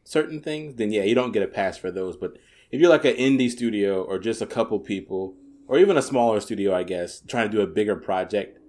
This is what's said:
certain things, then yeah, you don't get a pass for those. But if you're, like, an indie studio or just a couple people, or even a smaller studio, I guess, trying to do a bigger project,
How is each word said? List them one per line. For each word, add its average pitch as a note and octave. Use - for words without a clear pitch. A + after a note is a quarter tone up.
certain D#3
things, D3+
then A2
yeah, G#2
you G#2+
don't B2
get G2+
a -
pass F#2+
for F#2
those. F#2
But -
if C3
you're, E3+
like, D#3
an B2+
indie C3
studio G#2
or F#2+
just A2
a G2+
couple A2
people, F#2+
or C3+
even F#3+
a C3+
smaller A#2
studio, G2
I F2+
guess, F2
trying A#2
to G#2+
do G#2
a F#2+
bigger G#2
project, F#2+